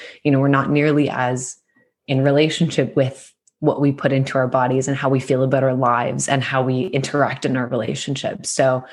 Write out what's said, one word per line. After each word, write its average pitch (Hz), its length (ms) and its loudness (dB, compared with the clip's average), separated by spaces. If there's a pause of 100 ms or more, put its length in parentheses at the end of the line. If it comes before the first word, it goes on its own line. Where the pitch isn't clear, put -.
(240)
you 151 60 2
know, 135 100 4
we're 139 80 4
not 139 220 2
nearly 147 380 2
as 127 480 -4 (520)
in 135 160 0
relationship 147 720 2
with 127 360 -2 (280)
what 147 200 2
we 143 120 2
put 139 200 -2
into 135 260 0
our 127 100 2
bodies 131 400 0
and 139 80 -2
how 139 120 -2
we 131 120 2
feel 131 240 0
about 131 180 2
our 131 120 2
lives 127 540 0
and 139 140 0
how 131 200 -2
we 127 240 -2
interact 139 580 -2
in 131 120 -2
our 127 100 -4
relationships. 131 800 -6
So 127 440 0